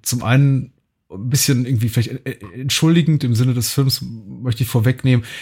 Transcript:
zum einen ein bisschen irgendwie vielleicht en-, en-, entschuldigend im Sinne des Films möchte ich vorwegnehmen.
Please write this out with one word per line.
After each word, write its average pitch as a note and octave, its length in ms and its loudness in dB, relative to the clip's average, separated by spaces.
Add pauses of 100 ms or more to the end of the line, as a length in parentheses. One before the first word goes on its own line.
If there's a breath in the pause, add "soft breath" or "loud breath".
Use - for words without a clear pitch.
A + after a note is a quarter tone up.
zum B2+ 200 -6
einen C3+ 500 2 (400)
ein G2 160 -8
bisschen B2 380 0
irgendwie A#2+ 220 0
vielleicht A2 220 -2
en-, - 140 -12
en-, G#2 360 -12
entschuldigend D#3+ 640 2
im A#2+ 100 0
Sinne B2 200 2
des A#2 180 -2
Films C3+ 300 0
möchte A2+ 600 -6
ich A2 60 -4
vorwegnehmen. B2+ 580 2 (160 loud breath)